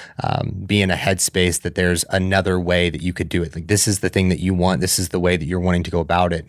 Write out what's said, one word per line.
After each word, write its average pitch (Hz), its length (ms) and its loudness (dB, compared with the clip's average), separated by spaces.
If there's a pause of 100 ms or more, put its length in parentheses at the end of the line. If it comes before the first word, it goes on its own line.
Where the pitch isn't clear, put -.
(220)
um, - 440 -4
be 104 160 2
in 95 80 2
a 87 60 2
headspace 90 640 0
that 87 140 -6
there's 90 340 2
another 95 480 2
way 87 320 2
that 78 100 -8
you 90 120 -2
could 87 160 -4
do 90 140 -2
it. 78 120 -6
Like, 82 140 -10
this 101 180 2
is 98 140 0
the 92 80 -2
thing 95 200 2
that 82 120 0
you 92 120 0
want. 90 280 2
This 95 180 0
is 92 120 -4
the 95 100 -2
way 90 160 2
that 78 100 -4
you're 90 140 -2
wanting 87 240 2
to - 60 -8
go 85 100 0
about 87 320 0
it. 80 160 -6